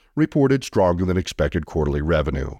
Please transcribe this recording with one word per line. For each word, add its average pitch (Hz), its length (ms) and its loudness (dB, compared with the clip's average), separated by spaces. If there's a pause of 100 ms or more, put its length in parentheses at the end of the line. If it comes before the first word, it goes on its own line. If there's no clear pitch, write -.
(140)
reported 139 480 2
stronger 90 420 2
than 90 120 0
expected 80 500 -2
quarterly 73 340 -2
revenue. 73 600 -2